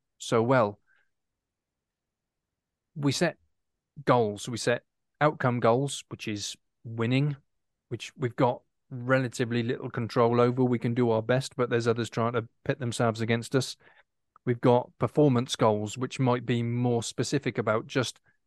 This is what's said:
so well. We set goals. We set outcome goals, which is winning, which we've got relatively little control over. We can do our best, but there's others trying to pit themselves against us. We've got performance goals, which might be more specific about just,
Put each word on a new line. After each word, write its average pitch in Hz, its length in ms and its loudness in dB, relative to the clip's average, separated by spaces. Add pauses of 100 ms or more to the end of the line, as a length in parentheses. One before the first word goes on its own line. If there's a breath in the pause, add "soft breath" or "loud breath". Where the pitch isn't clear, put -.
(180)
so 117 240 0
well. 117 360 2 (2250)
We 143 160 0
set 156 280 0 (640)
goals. 110 440 2
We 117 100 -6
set 123 260 -2 (360)
outcome 139 400 0
goals, 131 480 0
which - 200 -12
is 104 280 -8 (280)
winning, 127 520 -2 (520)
which - 280 -12
we've 120 200 -6
got 123 260 0 (280)
relatively 123 720 0
little 123 280 -6
control 120 500 2
over. 123 240 4
We 123 140 2
can 120 160 -2
do 120 160 2
our 110 120 0
best, 127 340 -2
but 123 140 -2
there's 117 160 0
others 117 220 0
trying 120 240 -2
to 117 160 -4 (160)
pit - 160 -4
themselves 117 400 -2
against 117 340 -2
us. - 220 -2 (680 soft breath)
We've 120 140 0
got 120 380 4
performance 131 560 2
goals, 104 440 0
which 123 200 -6
might 123 280 0
be 120 160 0
more 120 400 0
specific - 560 -4
about 110 280 0
just, - 340 -4 (260)